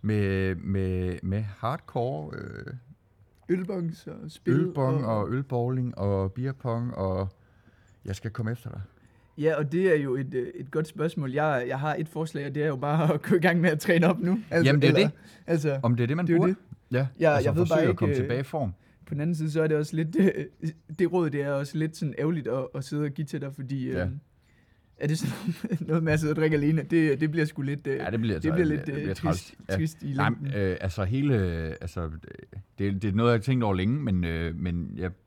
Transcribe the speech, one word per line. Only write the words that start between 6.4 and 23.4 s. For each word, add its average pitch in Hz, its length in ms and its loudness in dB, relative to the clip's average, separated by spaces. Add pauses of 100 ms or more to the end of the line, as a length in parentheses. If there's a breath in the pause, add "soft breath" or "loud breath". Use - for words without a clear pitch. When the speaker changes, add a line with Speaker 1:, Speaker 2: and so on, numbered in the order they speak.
Speaker 1:
og 95 340 -2 (760 soft breath)
jeg 98 120 -6
skal 110 140 -8
komme 110 220 -4
efter 120 180 -10
dig. - 100 -12 (580 soft breath)
Speaker 2:
Ja, 151 160 2
og 147 180 -2
det 180 200 4
er 156 100 6
jo 135 140 0
et, 135 180 -4
øh, 123 200 -2
et 135 160 -12
godt 156 180 -2
spørgsmål. 151 440 -4
Jeg, 143 360 0
jeg 131 120 -4
har 151 140 -2
et 156 140 -4
forslag, 156 380 -6
og 143 80 -8
det 147 80 -2
er 151 40 2
jo 143 100 0
bare 151 360 2
<laughs> - 20 4
at 151 80 -2
gå - 120 2
i 175 40 4
gang 170 220 4
med 170 100 4
at 156 80 2
træne 170 280 4
op 185 120 4
nu. 190 200 0 (120)
Altså, 165 180 4
Speaker 1:
Jamen, 143 140 6
det 135 80 8
er - 40 6
Speaker 2:
eller, 208 140 6
Speaker 1:
det. - 80 -6 (300 loud breath)
Speaker 2:
altså, 147 360 0
Speaker 1:
Om 117 140 4
det 120 60 2
er 120 40 2
det, 143 100 0
man 175 100 -2
Speaker 2:
det 165 60 2
er 165 40 6
jo 175 40 6
Speaker 1:
burde. 185 120 6
Speaker 2:
det. 202 60 -2 (340)
Speaker 1:
Ja, 131 140 2 (120)
Speaker 2:
Jeg, 160 140 6
Speaker 1:
altså, 143 180 4
Speaker 2:
jeg 147 60 0
ved 156 60 2
bare - 40 4
Speaker 1:
forsøge 160 160 4
at 160 60 4
Speaker 2:
ikke, - 100 0
Speaker 1:
komme 143 160 2
Speaker 2:
øh, 131 60 0
Speaker 1:
tilbage 123 200 0
i - 20 -4
form. 135 300 -4 (340 soft breath)
Speaker 2:
på - 80 -10
den 143 60 -4
anden 170 160 0
side, 156 140 -4
så 160 120 0
er 156 40 2
det 156 100 2
også 151 200 -2
lidt, 160 220 -2
<laughs> - 20 4
øh, 190 100 8 (680)
det 170 140 2
råd, 170 180 2
det 143 120 -2
er 143 80 -2
også 139 280 -2
lidt 156 180 -2
sådan 147 220 -4
ærgerligt 147 300 -2
at, 131 260 -2
at 123 100 -6
sidde 147 200 -4
og 147 60 -2
give 151 160 -6
til 147 140 -6